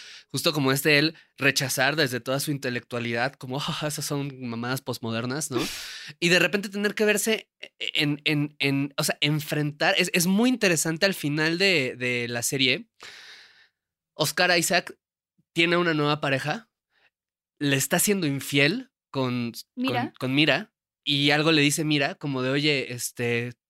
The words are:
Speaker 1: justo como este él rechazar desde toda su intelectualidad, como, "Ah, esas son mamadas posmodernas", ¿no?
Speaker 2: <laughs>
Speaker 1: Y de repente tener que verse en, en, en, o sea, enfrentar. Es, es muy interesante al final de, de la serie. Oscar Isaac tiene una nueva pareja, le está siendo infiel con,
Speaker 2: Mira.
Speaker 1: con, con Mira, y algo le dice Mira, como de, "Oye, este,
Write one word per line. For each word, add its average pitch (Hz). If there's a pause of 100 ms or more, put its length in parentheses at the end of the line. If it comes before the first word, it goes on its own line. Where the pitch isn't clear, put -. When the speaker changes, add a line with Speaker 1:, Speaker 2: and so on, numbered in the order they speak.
(320)
Speaker 1:
justo 160
como 139
este 143
él 160 (220)
rechazar 139
desde 127
toda 131
su 151
intelectualidad, 120
como, 127
"Ah, 151
esas 147
son 143 (120)
mamadas 120
posmodernas", 123
¿no? 127
Speaker 2:
<laughs> -
Speaker 1:
Y 170
de 175
repente 196
tener 202
que 220
verse 208 (300)
en, 147
en, 147
en, 139
o 165
sea, 185
enfrentar. 151
Es, 175
es 180
muy 208
interesante 170
al 196
final 156
de, 165
de 123
la 120
serie. 135 (1300)
Oscar 175
Isaac 175 (580)
tiene 170
una 175
nueva 147
pareja, 143 (920)
le 143
está 156
siendo 190
infiel 139 (200)
con, 123 (220)
Speaker 2:
Mira. 247
Speaker 1:
con, 349
con 131
Mira, 151 (300)
y 143
algo 151
le 151
dice 147
Mira, 151
como 135
de, 127
"Oye, 143
este, 120 (160)